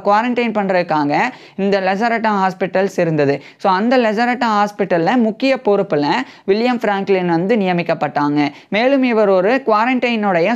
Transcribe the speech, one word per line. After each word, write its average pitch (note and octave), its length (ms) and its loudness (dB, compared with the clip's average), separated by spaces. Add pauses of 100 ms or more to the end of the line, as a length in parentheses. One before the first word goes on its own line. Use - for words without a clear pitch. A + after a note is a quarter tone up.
குவாரண்டைன் A3+ 500 0
பண்றதுக்காக F3 560 0 (500)
இந்த G3 140 2 (100)
லெசரெட்டா A3 440 -2 (100)
ஹாஸ்பிட்டல்ஸ் F#3+ 600 -2
இருந்தது. D3 320 2 (280)
So G3+ 140 0
அந்த A#3 220 0
லெசரெட்டா A#3+ 580 0
ஹாஸ்பிட்டல்ல G3 540 0 (160)
முக்கிய B3+ 260 0 (140)
பொறுப்புல G3 400 0 (440)
வில்லியம் A#3 340 0
பிராங்க்லின் G3 500 0
வந்து F#3+ 280 0
நியமிக்கப்பட்டாங்க. D3+ 800 -2 (340)
மேலும் B3+ 380 2
இவர் G#3+ 240 2
ஒரு F#3 160 2 (160)
குவாரண்டைனுடைய A3 880 0